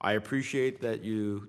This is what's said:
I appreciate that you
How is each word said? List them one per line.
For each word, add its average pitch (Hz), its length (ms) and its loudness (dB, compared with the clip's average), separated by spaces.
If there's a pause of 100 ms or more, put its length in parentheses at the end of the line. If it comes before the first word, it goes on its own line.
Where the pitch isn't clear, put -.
I 104 140 4
appreciate 135 680 0
that 117 240 -2
you 104 440 -2